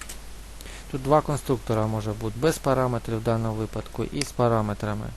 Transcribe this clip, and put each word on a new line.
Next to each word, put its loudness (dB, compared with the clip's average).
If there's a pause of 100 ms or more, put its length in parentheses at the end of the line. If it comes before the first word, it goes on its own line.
(920)
Тут -4
два 6
конструктора 0
може -2
бути, -4
без 4
параметрів 2
в -4
даному 2
випадку -4
і -2
з -2
параметрами. 2